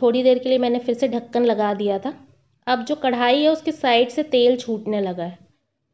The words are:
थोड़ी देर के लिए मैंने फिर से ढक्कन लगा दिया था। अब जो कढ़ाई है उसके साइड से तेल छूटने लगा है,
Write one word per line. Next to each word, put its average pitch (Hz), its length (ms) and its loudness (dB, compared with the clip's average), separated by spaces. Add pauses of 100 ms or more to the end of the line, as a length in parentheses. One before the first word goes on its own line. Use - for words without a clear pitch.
थोड़ी 247 200 2
देर 254 160 4
के 254 100 -6
लिए 254 100 2
मैंने 247 220 0
फिर 240 140 -4
से 254 140 0
ढक्कन 240 360 -2
लगा 214 300 0
दिया 196 240 -2
था। 254 140 -8 (540)
अब 247 180 -2
जो 294 120 -4
कढ़ाई 247 460 0
है 302 60 4
उसके 311 240 0
साइड 247 380 2
से 302 140 -4
तेल 247 340 2
छूटने 214 420 -6
लगा 180 240 -6
है, 180 140 -12 (560)